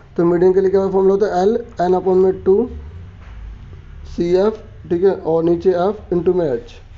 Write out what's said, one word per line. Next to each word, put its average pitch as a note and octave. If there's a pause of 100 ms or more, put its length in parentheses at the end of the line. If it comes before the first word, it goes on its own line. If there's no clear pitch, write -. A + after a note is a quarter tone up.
(160)
तो F3
median F3
के F#3+
लिए F#3+
क्या G3
formula F#3+
होता G3+
है, F3+
एल G#3 (260)
N F3+
upon F#3
में F#3
टू F#3+ (1500)
सी E3+
एफ़, G#3 (300)
ठीक F3
है, F#3+
और E3
नीचे E3+
F F#3
into F3
में F3
H, A#2+ (240)